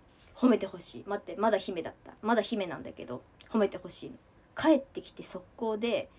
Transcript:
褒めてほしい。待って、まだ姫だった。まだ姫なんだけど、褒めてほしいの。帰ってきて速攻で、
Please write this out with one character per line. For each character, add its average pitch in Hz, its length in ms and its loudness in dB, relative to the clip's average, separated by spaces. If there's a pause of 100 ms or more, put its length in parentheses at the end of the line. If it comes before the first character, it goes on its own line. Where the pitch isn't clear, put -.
(340)
褒 254 140 4
め 214 100 6
て 196 80 -4
ほ 185 120 -10
し - 220 -12
い。 - 60 -16
待 202 140 -2
っ - 40 -18
て、 170 120 -10
ま 214 140 2
だ 196 80 4
姫 190 240 -6
だ - 80 -8
っ - 40 -12 (100)
た。 - 180 -16
ま 220 120 2
だ 214 80 4
姫 202 240 -2
な 151 100 -8
ん 156 60 -10
だ - 100 -12
け - 120 -12
ど、 123 180 -10 (280)
褒 226 80 2
め 196 100 6
て - 80 -10
ほ - 140 -12
し - 160 -8
い - 40 -12
の。 - 60 -18 (400)
帰 302 200 6
っ 269 40 4
て - 220 -10
き - 100 -16
て - 100 -16
速 - 220 -12 (120)
攻 220 200 -2
で、 220 320 0 (100)